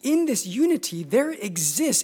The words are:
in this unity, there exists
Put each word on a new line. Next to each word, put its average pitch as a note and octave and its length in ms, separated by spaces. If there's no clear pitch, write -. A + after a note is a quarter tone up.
in D#4+ 240
this B3 220
unity, A3 560
there A#3+ 260
exists G#3 760